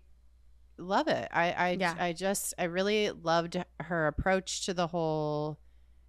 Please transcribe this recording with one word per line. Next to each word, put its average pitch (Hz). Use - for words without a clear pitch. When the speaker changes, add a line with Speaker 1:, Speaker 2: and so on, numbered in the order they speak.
Speaker 1:
love 208
it. 127
I, 170
I, 180
Speaker 2:
Yeah. 175
Speaker 1:
I 175
just, 190
I 175
really 196
loved 170
her 160
approach 185
to 190
the 170
whole 151